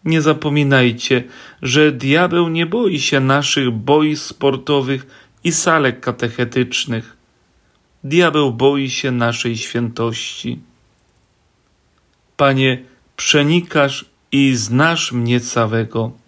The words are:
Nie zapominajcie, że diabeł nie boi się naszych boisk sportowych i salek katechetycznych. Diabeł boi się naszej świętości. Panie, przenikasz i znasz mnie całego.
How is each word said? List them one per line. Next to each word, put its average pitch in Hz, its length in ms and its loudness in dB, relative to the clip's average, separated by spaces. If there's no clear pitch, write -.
Nie 160 180 0
zapominajcie, 139 1000 2
że 147 300 4
diabeł 165 560 0
nie 165 180 -2
boi 175 340 -2
się 139 200 0
naszych 135 500 0
boisk 151 540 0
sportowych 135 840 -2
i 175 80 0
salek 143 480 0
katechetycznych. 120 1160 -4
Diabeł 151 480 2
boi 135 380 2
się 131 200 -4
naszej 117 460 -2
świętości. 117 1040 -6
Panie, 135 460 2
przenikasz 151 880 0
i 139 220 4
znasz 127 580 0
mnie 120 280 0
całego. 113 720 -4